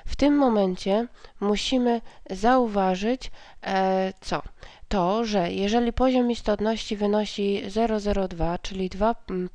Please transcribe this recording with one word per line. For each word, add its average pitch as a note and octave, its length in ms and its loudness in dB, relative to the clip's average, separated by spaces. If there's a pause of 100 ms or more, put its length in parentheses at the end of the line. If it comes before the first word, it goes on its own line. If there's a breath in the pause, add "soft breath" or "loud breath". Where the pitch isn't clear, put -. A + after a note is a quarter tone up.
W - 100 -2
tym C#4+ 200 4
momencie G#3+ 720 2 (340 loud breath)
musimy A#3 600 0 (300 loud breath)
zauważyć, G3+ 1000 2 (320 loud breath)
e, F#3+ 580 0
co? D3+ 220 -4 (460 loud breath)
To, G3+ 360 2
że G3 280 0
jeżeli G#3+ 400 0
poziom B3+ 380 2
istotności A3 640 -2
wynosi G3+ 720 0
zero A3 340 0
zero G3 280 0
dwa, E3+ 300 -2
czyli F#3+ 300 -4
dwa G3 260 0 (400)